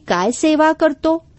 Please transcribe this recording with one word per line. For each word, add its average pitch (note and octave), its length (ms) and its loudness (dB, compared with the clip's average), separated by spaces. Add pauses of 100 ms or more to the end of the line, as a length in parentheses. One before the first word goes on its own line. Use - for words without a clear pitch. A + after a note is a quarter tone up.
काय F#3 240 0
सेवा D#4 400 2
करतो. D#4+ 560 -2 (120)